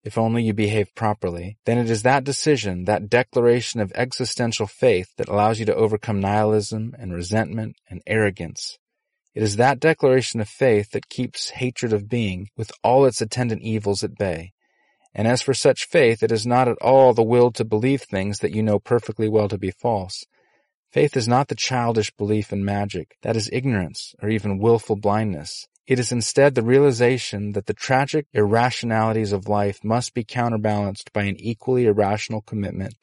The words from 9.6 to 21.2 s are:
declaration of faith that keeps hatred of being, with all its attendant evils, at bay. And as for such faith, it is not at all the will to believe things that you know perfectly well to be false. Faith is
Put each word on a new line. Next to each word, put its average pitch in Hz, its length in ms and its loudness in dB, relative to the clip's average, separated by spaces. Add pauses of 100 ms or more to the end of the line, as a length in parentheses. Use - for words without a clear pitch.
declaration 131 600 2
of 101 80 -6
faith 107 420 2
that - 160 -6
keeps - 440 -8
hatred 123 420 -6
of 104 160 -2
being, 101 480 -4
with - 160 -10 (100)
all 131 220 4
its - 160 0
attendant 113 400 -4
evils, 104 420 -2
at - 140 -6
bay. 90 340 -4 (640)
And 107 120 0
as 123 140 2
for 135 120 0
such - 320 2
faith, 120 380 2
it 110 80 2
is 110 140 0
not 123 220 2
at 117 140 0
all 131 320 6
the 113 100 2
will 120 280 4
to 117 120 -4
believe 117 380 0
things 101 380 -4
that 82 160 -2
you 110 80 0
know 104 160 2
perfectly 113 500 -2
well 104 180 2
to 98 100 -4
be 95 140 -6
false. 98 540 -6 (640)
Faith 143 240 2
is 117 120 -2